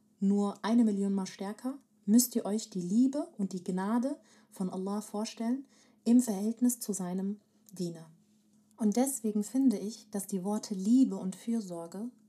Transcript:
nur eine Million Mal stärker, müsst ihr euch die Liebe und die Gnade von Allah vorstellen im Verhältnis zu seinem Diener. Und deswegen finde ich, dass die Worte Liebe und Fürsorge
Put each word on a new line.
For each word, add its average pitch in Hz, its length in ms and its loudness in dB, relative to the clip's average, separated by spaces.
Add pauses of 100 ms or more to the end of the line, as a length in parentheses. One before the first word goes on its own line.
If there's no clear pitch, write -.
(220)
nur 202 420 0
eine 233 200 4
Million 202 300 0
Mal 196 120 -2
stärker, 208 520 -8 (280)
müsst 226 300 6
ihr 226 100 -2
euch 208 240 -4
die 185 120 -6
Liebe 262 460 2 (100)
und 196 160 -4
die 180 100 -8
Gnade 226 540 -2 (340)
von 185 180 -6
Allah 190 320 -6
vorstellen 226 640 -6 (380)
im 240 180 8
Verhältnis 226 580 0
zu - 140 -4
seinem 190 460 -4 (340)
Diener. 165 360 -8 (680)
Und 208 200 2
deswegen 220 460 0
finde 262 340 2
ich, 196 340 -10
dass 202 160 -6
die 185 160 -4
Worte 208 320 -4
Liebe 202 400 4
und 190 200 -6
Fürsorge 190 720 -6 (200)